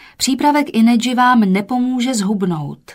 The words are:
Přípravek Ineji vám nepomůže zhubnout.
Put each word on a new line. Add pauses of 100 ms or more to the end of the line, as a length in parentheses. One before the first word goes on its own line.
(160)
Přípravek
Ineji
vám
nepomůže
zhubnout. (160)